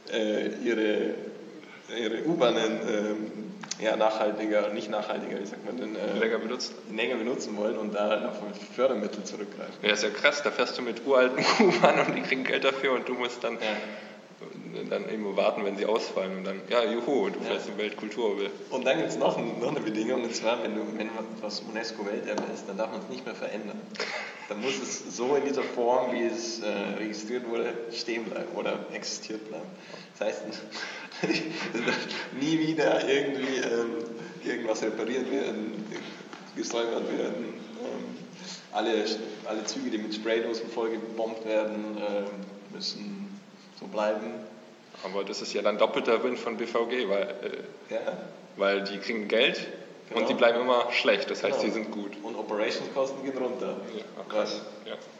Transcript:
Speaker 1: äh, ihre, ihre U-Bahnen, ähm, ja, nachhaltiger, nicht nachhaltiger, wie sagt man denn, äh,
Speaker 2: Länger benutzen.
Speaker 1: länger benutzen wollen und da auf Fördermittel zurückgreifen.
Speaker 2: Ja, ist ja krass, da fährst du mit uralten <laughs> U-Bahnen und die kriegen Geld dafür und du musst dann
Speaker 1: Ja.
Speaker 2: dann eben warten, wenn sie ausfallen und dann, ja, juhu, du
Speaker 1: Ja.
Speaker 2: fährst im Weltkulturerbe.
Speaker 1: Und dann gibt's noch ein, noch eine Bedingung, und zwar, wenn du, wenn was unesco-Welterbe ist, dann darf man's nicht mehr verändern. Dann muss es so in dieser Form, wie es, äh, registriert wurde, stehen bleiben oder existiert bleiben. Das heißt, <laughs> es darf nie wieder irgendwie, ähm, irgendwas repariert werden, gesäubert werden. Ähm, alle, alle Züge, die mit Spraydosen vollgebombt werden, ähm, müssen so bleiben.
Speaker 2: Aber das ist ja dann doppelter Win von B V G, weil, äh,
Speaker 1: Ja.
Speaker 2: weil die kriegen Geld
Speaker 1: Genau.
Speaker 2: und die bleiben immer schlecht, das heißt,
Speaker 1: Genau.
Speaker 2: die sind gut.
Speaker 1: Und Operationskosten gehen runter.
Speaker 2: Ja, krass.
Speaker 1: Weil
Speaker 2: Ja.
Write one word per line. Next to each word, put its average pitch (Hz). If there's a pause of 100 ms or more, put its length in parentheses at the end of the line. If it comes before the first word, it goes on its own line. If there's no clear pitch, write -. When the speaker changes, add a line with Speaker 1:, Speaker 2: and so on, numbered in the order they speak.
(140)
Speaker 1:
äh, 107 (160)
ihre, 107 (840)
ihre 113
U-Bahnen, 113
ähm, 107 (500)
ja, 110
nachhaltiger, 107
nicht 107
nachhaltiger, -
wie -
sagt -
man -
denn, 107
äh, -
Speaker 2:
Länger 113
benutzen. 110 (200)
Speaker 1:
länger 123
benutzen 113
wollen 110
und 104
da 104
auf - (400)
Fördermittel 104
zurückgreifen. 101
Speaker 2:
Ja, 104
ist 104
ja 110
krass, -
da 107
fährst -
du 131
mit 117
uralten 127
<laughs> -
U-Bahnen 170
und -
die 127
kriegen 131
Geld 135
dafür 135
und 120
du 127
musst 123
dann 117
Speaker 1:
Ja. - (100)
Speaker 2:
dann 101
eben 101
warten, 104
wenn 101
sie 101
ausfallen 95
und 92
dann, 98
ja, 117
juhu, 117
du -
Speaker 1:
Ja. -
Speaker 2:
fährst 101
im 104
Weltkulturerbe. 104 (180)
Speaker 1:
Und 123
dann 131
gibt's -
noch 147
ein, 117
noch 120
eine 143
Bedingung, 110
und 113
zwar, 117
wenn 107
du, 107 (160)
wenn 107 (320)
was 104
unesco-Welterbe 107 (100)
ist, -
dann 98
darf 110
man's 107
nicht 127
mehr 110
verändern. 104 (720)
Dann 104
muss 135
es -
so 127
in 135
dieser 127
Form, 120
wie 117
es, 113
äh, 107 (320)
registriert 113
wurde, 117 (180)
stehen 113
bleiben -
oder 101 (140)
existiert -
bleiben. 85 (540)
Das 104
heißt, -
<laughs> -
es -
darf 120 (420)
nie 156
wieder 151
irgendwie, 135
ähm, 117 (460)
irgendwas 117
repariert 117
werden, 107 (720)
gesäubert 117
werden. 113 (280)
Ähm, - (560)
alle, 107 (420)
alle 110
Züge, 127
die 107
mit 107
Spraydosen 113
vollgebombt 113
werden, 107
ähm, 104 (480)
müssen 202 (400)
so -
bleiben. 110 (680)
Speaker 2:
Aber 98
das 101
ist 110
ja 104
dann 104
doppelter 113
Win 123
von 113
B 117
V 113
G, 123
weil, 98 (640)
äh, -
Speaker 1:
Ja. 113 (580)
Speaker 2:
weil 98
die 101
kriegen 107
Geld 120 (420)
Speaker 1:
Genau. 117
Speaker 2:
und 120
die 131
bleiben 117
immer 123
schlecht, 104
das -
heißt, 127
Speaker 1:
Genau. -
Speaker 2:
die 104
sind 107
gut. 101 (120)
Speaker 1:
Und 117
Operationskosten 127
gehen 131
runter. 104 (180)
Speaker 2:
Ja, 107 (260)
krass. 107 (220)
Speaker 1:
Weil 110
Speaker 2:
Ja. 113 (220)